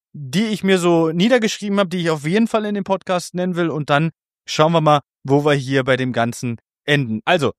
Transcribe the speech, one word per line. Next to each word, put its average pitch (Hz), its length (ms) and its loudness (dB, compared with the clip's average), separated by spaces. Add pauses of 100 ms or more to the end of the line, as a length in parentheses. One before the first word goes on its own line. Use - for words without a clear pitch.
(120)
die 147 340 -4
ich 214 180 -4
mir 190 140 4
so 170 320 2
niedergeschrieben 202 680 0
habe, 202 100 2
die 175 100 -6
ich 170 120 -2
auf 151 160 -4
jeden 214 220 2
Fall 220 160 -2
in 208 100 -4
dem 202 80 -4
Podcast 185 520 -4
nennen 180 200 -2
will 170 160 -2
und 151 200 -4
dann 151 200 2 (340)
schauen 156 280 2
wir 165 80 2
mal, 151 200 4 (220)
wo 139 220 2
wir 151 80 4
hier 135 320 0
bei 131 120 2
dem 127 160 -2
Ganzen 117 440 -4 (280)
enden. 127 420 0
Also, 151 320 2